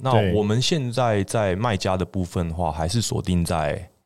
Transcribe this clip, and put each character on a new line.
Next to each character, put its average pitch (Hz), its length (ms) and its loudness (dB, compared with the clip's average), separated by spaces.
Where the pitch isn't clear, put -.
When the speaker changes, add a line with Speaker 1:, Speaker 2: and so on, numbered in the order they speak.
Speaker 1:
那 131 100 0
Speaker 2:
对。 101 220 4
Speaker 1:
我 104 100 2
们 107 180 2
现 131 300 -2
在 113 320 2
在 101 320 0
卖 107 220 0
家 95 180 0
的 92 80 0
部 90 220 -4
分 82 240 -4
的 80 40 -6
话， 82 160 -2
还 80 200 -2
是 113 120 0
锁 71 200 -2
定 87 240 2
在 78 440 -2